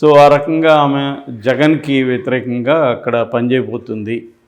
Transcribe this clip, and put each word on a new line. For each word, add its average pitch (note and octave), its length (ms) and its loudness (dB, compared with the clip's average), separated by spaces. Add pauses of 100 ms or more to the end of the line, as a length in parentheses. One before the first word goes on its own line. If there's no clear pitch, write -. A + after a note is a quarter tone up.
So D3 120 6
ఆ C#3+ 120 8
రకంగా D#3+ 460 2
ఆమె C#3 680 -2
జగన్కి C3+ 600 0
వ్యతిరేకంగా B2+ 880 -2
అక్కడ A#2 320 -2
పనిచేయబోతుంది A#2 1080 -4 (180)